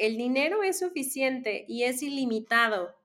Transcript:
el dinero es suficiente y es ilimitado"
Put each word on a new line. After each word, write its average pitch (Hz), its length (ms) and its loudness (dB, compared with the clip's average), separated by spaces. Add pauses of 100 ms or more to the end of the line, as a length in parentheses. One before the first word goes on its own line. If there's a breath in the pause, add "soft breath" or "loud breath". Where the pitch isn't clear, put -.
el 220 120 0
dinero 277 460 2
es 381 160 0
suficiente 262 880 -2
y 233 160 -2
es 254 200 0
ilimitado" 226 1000 0